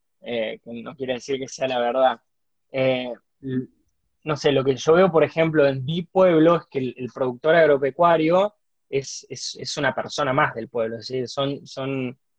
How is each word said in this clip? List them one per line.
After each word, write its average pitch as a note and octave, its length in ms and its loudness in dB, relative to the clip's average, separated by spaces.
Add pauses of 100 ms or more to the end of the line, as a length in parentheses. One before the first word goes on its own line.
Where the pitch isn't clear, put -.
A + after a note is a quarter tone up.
(220)
eh, A2+ 420 -6
que A#2+ 80 -16 (100)
no - 140 -14
quiere C3 180 -6
decir C3 260 -6
que C3 80 -10
sea C3 200 -6
la B2+ 120 -2
verdad. B2 400 2 (520)
Eh, B2+ 420 -2 (280)
l-, B2+ 260 -6 (560)
no D3+ 140 -2
sé, D3+ 140 2
lo C3+ 120 2
que C3+ 120 2
yo D#3 180 2
veo, F#3 180 6
por D3+ 120 4
ejemplo, D#3 440 2
en C3+ 160 -2
mi E3 200 -4
pueblo E3+ 520 4
es D#3+ 160 -4
que C#3 80 -4
el, B2+ 180 -6
el A#2+ 160 -8
productor C3 420 0
agropecuario D#3+ 1000 4 (320)
es, - 400 -6
es, - 320 -12
es - 180 -10
una C#3+ 160 0
persona C3 380 -4
más C#3 220 0
del A2+ 160 -12
pueblo, A2+ 280 -4
es A2 100 -14
decir, B2+ 200 -6
son, C#3 380 -6
son, C3+ 520 -8 (220)